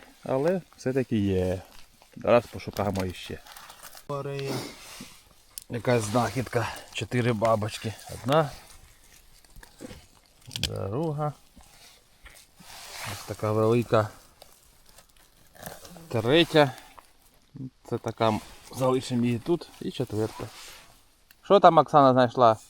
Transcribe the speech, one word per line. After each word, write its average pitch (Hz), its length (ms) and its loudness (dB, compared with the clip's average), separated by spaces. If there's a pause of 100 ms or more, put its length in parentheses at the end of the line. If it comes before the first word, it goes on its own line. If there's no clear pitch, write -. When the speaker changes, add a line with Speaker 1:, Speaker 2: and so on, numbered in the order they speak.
(240)
Speaker 1:
але 160 360 0 (160)
все-таки 127 400 -2
є. 92 460 0 (540)
Зараз 117 300 2
пошукаємо 98 580 -4
іще. 92 340 -10 (680)
Speaker 2:
Парея. 139 460 -8 (1200)
Speaker 1:
Якась 120 320 0
знахідка. 110 680 -2 (240)
Чотири 120 400 -2
бабочки. 110 640 -2 (200)
Одна. 143 360 0 (2000)
Друга. 143 720 -6 (1800)
Ось 104 140 -12
така 107 260 -2
велика. 110 560 4 (2000)
Третя. 143 640 2 (1120)
Це 120 140 -6
така, 113 420 0 (320)
залишимо 127 520 0
її 120 140 0
тут. 160 300 -4 (120)
І 190 100 -6
четверта. 110 540 -6 (1000)
Що 196 160 6
там 165 180 8
Оксана 139 340 6
знайшла? 120 440 6 (140)